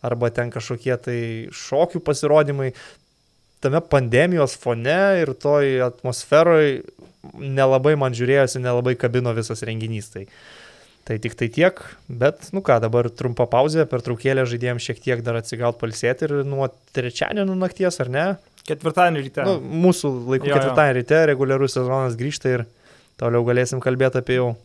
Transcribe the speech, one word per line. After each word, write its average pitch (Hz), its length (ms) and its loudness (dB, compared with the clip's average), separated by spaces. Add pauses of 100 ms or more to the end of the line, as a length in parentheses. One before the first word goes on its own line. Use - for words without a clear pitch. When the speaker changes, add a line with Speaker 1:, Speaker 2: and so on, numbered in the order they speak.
Speaker 1:
arba 120 280 -2
ten 120 220 -6
kažkokie 123 440 -6
tai 120 220 -6 (300)
šokių 165 560 -2
pasirodymai. 143 680 2 (880)
Tame 139 180 2
pandemijos 143 760 2
fone 123 440 -2 (160)
ir 156 180 0
toj 139 480 2
atmosferoj 147 1000 2 (480)
nelabai 135 680 2
man 131 180 0
žiūrėjosi, 127 480 2
nelabai 123 320 0
kabino 123 400 -2
visas 110 300 -6
renginys. 110 480 -6
Tai, 98 140 -14 (800)
tai 113 120 -4
tik 113 160 -8
tai 120 160 -4
tiek, 180 300 0 (240)
bet, 127 460 -2
nu 196 120 -6
ką, 135 160 4
dabar 117 320 0
trumpa 120 380 -2
pauzė, 151 400 2
pertraukėlė, 127 580 -2
žaidėjams 120 380 -4
šiek - 180 -8
tiek 120 220 -4
dar 117 160 -4
atsigaut, 120 400 -4
pailsėt 120 420 -2
ir 147 200 -2
nuo 135 260 -4 (220)
trečiadienio 190 680 -4
nakties, 180 440 -2
ar 123 120 -4
ne? 151 140 -2 (380)
Speaker 2:
Ketvirtadienio 156 580 0
ryte. 135 200 -6
Speaker 1:
Nu, 190 140 0 (200)
mūsų 170 340 2 (140)
laiku 131 220 0
Speaker 2:
Jo, 143 60 2
jo. 143 40 4
Speaker 1:
ketvirtadienio 135 400 4
ryte 147 300 4
reguliarus 135 480 2
sezonas 127 440 -2
grįžta 131 320 -4
ir 120 140 0 (540)
toliau 120 260 0
galėsim 123 340 0
kalbėt 127 400 0
apie 127 200 -2
jau 123 140 0 (120)